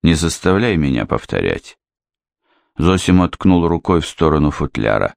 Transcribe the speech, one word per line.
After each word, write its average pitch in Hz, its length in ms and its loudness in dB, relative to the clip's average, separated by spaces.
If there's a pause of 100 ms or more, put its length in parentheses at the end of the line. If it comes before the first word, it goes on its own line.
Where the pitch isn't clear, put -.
"Не 82 120 2
заставляй 92 600 -2
меня 67 300 -2
повторять". - 720 -6 (960)
Зосимо 90 520 2
ткнул 87 380 2
рукой 85 340 0
в 76 60 -8
сторону 76 440 0
футляра. 52 680 -2